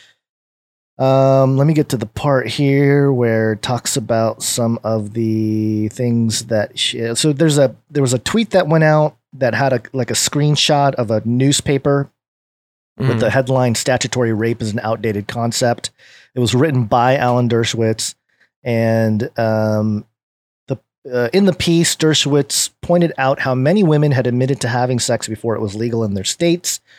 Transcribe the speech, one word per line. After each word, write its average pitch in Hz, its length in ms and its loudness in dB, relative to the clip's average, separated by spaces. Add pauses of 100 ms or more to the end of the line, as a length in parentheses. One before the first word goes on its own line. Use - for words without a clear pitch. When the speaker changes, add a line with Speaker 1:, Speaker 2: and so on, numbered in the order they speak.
(1000)
Speaker 1:
Um, 135 580 4
let 139 100 4
me 160 80 4
get 147 140 2
to 131 80 0
the 110 100 -4
part 131 400 0
here 139 640 2
where 113 420 2
it 104 80 -8
talks - 340 -4
about 113 460 -2
some 117 420 -2
of 107 300 -4
the 110 720 -2
things 117 580 -2
that 107 320 -4
she, 117 360 -4
so 151 180 0
there's 147 260 2
a, 139 160 2 (160)
there 147 120 -2
was 127 100 0
a 127 60 0
tweet 214 320 -2
that 180 180 2
went 156 160 4
out 151 320 2 (160)
that 127 220 -2
had 135 180 0
a, 120 100 -2 (120)
like, 123 160 -4
a 117 40 -4
screenshot 143 840 0
of 117 140 -2
a 110 140 0
newspaper 139 840 0 (880)
with 135 180 0
Speaker 2:
Mm. 110 40 -2
Speaker 1:
the 113 100 2
headline, 127 440 2
"Statutory 123 600 -2
rape 113 260 -2
is 110 100 -4
an 110 100 -4
outdated 110 460 -4
concept." 120 640 -2 (440)
It 127 60 -2
was 120 140 2
written 131 300 2
by 123 320 4
Alan 123 320 2
Dershowitz, 113 680 -2 (480)
and, 113 760 0
um, 107 640 0 (640)
the, 131 100 -6 (340)
uh, 123 200 0
in 196 140 4
the 185 80 2
piece, 170 420 0
Dershowitz 147 720 0 (140)
pointed 170 340 0
out 135 240 0
how 131 140 -2
many 151 280 2
women 151 300 2
had 127 140 0
admitted 127 340 -2
to 123 80 -6
having 123 320 -2
sex - 260 -2
before 110 300 -4
it - 60 -6
was 101 120 -6
legal 113 300 -2
in 101 100 -4
their 98 80 -6
states, - 580 -4 (180)